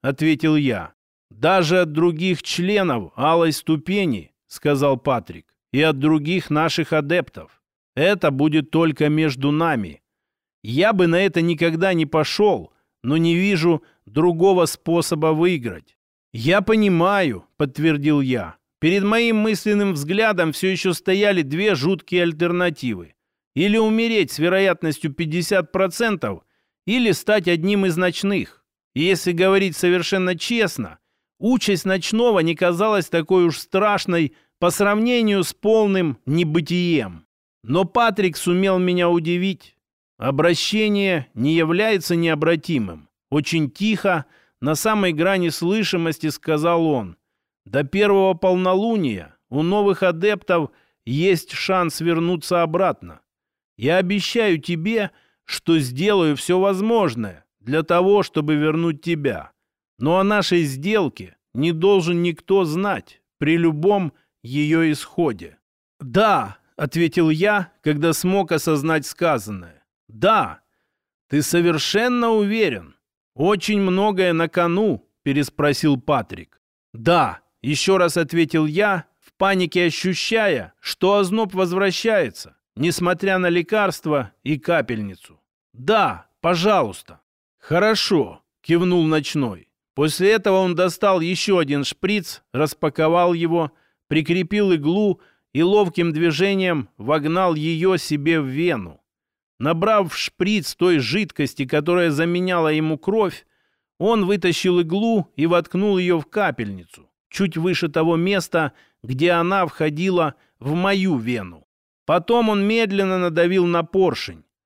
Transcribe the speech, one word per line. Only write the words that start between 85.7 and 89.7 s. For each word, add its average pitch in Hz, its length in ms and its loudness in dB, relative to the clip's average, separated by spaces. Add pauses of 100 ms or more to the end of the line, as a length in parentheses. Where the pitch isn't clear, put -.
"Да, 135 540 -2 (140)
пожалуйста". 165 800 0 (400)
"Хорошо", 180 840 0 (200)
кивнул 175 420 2
Ночной. 143 640 -2 (260)